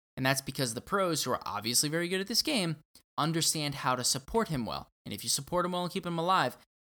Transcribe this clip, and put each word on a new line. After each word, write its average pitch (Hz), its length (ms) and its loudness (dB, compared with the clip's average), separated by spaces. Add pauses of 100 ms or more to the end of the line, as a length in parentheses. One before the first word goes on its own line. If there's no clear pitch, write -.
(160)
And 135 100 -2
that's 135 140 4
because 131 340 -4
the 120 60 -6
pros, 180 420 0
who 127 80 -2
are 110 160 0
obviously 110 420 0
very 170 200 0
good 190 120 0
at 196 60 -4
this 233 160 0
game, 185 340 2 (400)
understand 151 600 0
how 131 180 2
to 123 80 -2
support 202 460 0
him 127 180 -2
well. 69 220 -6 (180)
And - 80 -6
if - 80 -8
you 117 80 -4
support 175 340 0
him 180 80 0
well 180 120 -2
and 170 80 -4
keep 175 140 -4
him 170 120 -2
alive, 165 380 4 (260)